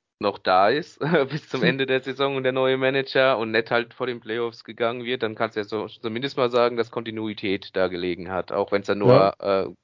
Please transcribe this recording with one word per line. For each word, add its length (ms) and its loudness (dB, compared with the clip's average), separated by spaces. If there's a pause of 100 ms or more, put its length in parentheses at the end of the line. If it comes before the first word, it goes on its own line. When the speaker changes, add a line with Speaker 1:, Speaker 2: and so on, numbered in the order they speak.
(200)
Speaker 1:
noch 200 -2
da 300 4
ist, 300 -2
<laughs> 300 2
bis 200 -8
zum 120 -4
Speaker 2:
Hm. 60 2
Speaker 1:
Ende 200 0
der 140 0
Saison 360 -2
und 60 -2
der 100 0
neue 240 2
Manager 600 2
und 140 -2
nicht 180 0
halt 240 -2
vor 140 -6
den 140 -8
Playoffs 420 -6
gegangen 400 -4
wird, 200 -4
dann 120 -2
kannst 220 -4
du 20 0
ja 60 -4
so, 220 -6
zumindest 500 -8
mal 120 2
sagen, 280 2
dass 120 -2
Kontinuität 840 -6
da 140 2
gelegen 420 -6
hat. 220 -6
Auch 180 -2
wenn's 160 -2
dann 120 0
nur, 140 6
Speaker 2:
Ja. 520 2
Speaker 1:
äh, 40 -8 (140)